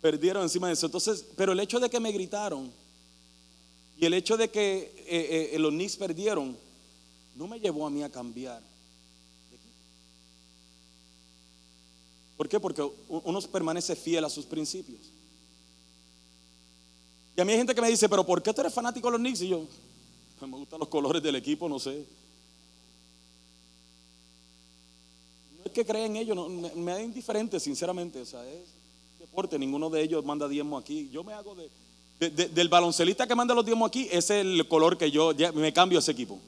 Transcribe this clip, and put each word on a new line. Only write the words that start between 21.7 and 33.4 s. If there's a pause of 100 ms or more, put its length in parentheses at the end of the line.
sé." (3500)
No
es
que
crea
en
ellos,
no,
me,
me
da
indiferente,
sinceramente.
O
sea,
es (500)
deporte,
ninguno
de
ellos
manda
diezmo
aquí.
Yo
me
hago
de, (500)
de,
de,
del
baloncelista
que
manda